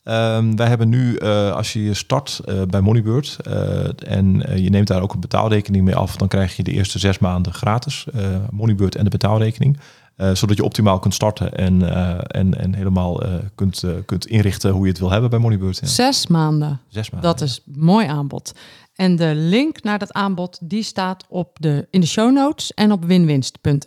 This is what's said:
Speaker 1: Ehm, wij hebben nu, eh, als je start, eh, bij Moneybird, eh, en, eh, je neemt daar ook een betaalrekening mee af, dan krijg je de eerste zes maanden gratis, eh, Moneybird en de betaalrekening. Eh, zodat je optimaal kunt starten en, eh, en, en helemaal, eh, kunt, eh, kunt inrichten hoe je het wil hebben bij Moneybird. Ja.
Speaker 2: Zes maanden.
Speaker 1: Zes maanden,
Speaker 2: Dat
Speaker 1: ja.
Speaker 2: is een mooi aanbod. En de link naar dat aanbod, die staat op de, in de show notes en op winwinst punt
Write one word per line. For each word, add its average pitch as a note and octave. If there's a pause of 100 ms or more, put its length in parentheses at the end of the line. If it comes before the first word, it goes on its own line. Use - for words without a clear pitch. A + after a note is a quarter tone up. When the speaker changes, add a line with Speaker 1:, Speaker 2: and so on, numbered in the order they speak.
Speaker 1:
Ehm, A2+
wij A#2
hebben A#2
nu, B2
eh, G#2
als F2+
je G#2
start, -
eh, F#2+
bij F#2+
Moneybird, A2+
eh, F#2+
en, G2
eh, F#2+
je F#2+
neemt G2
daar F#2
ook G2
een G2
betaalrekening G2+
mee F#2
af, F#2
dan G2
krijg F#2+
je F#2
de F2+
eerste F#2+
zes G2
maanden F2+
gratis, A2+
eh, F#2+ (140)
Moneybird G2+
en -
de G#2
betaalrekening. A2 (360)
Eh, F#2+
zodat G2+
je G#2+
optimaal G2+
kunt G2+
starten G#2
en, F#2
eh, F2+ (220)
en, F#2+
en F#2
helemaal, F#2
eh, F#2 (220)
kunt, F#2+
eh, F2+ (140)
kunt E3
inrichten G2+
hoe G2
je F#2+
het E2+
wil F#2
hebben A2+
bij A#2
Moneybird. G2
Ja. -
Speaker 2:
Zes C4
maanden. D3+
Speaker 1:
Zes G#2+
maanden, E3+
Speaker 2:
Dat D#3+
Speaker 1:
ja. -
Speaker 2:
is B2
een C#3+
mooi F#3+
aanbod. C#3+ (440)
En F#3
de E3
link G3
naar G#3
dat G3+
aanbod, F3+
die F#3+
staat F#3
op -
de, D3
in -
de E3
show A3+
notes C#4
en G#3
op F3+
winwinst E3
punt C#3+